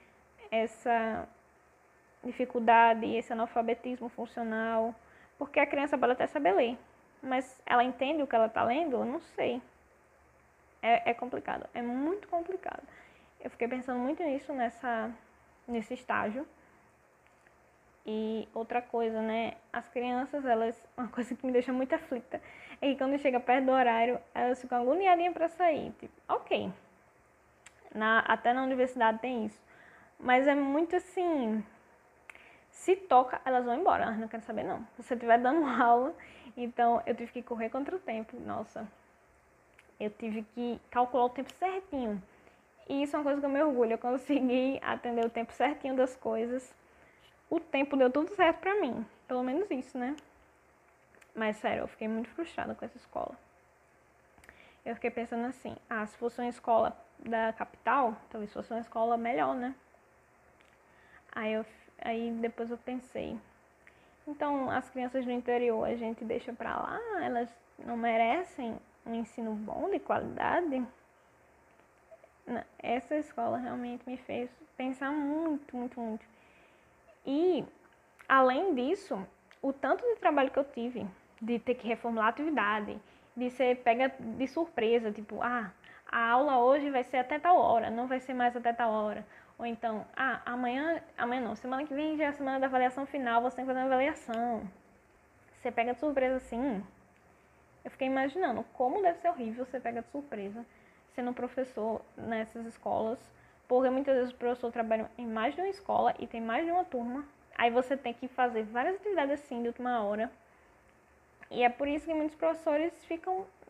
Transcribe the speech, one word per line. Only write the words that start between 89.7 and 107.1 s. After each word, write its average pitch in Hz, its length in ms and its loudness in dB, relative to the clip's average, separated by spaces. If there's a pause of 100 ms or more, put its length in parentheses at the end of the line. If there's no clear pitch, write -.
ah, 262 300 0
amanhã, 254 560 -2 (160)
amanhã 247 240 -2
não, 220 140 -4
semana 262 300 -4
que 302 80 -8
vem 302 240 -2
já 302 80 2
é - 20 2
a 285 60 -2
semana 269 260 -2
da 262 80 2
avaliação 254 380 2
final, 240 360 2
você 254 160 -2
tem 254 80 -6
que 262 60 0
fazer 254 80 0
uma 262 140 2
avaliação. 240 720 0 (880)
Você - 180 -4
pega 240 220 0
de 247 60 -8
surpresa 262 380 2
assim. 240 460 -4 (1000)
Eu - 80 -14
fiquei - 160 -4
imaginando 269 560 0 (100)
como 294 280 0
deve 339 180 2
ser 339 100 0
horrível 247 360 -4
você 254 140 -6
pega 233 220 -4
de 226 80 -16
surpresa 233 560 -10 (480)
sendo 247 200 -4
professor 247 680 -4 (140)
nessas 220 500 -6
escolas, 220 540 -2 (480)
porque 254 220 6
muitas 269 260 2
vezes 247 180 2
o - 20 -20
professor 240 360 -2
trabalha 220 460 0
em 247 100 -8
mais 220 280 0
de 349 60 -4
uma 381 80 0
escola - 500 2
e 240 80 -8
tem 233 140 -8
mais 226 240 -2
de 330 60 -2
uma 359 120 2
turma. 262 420 -6 (320)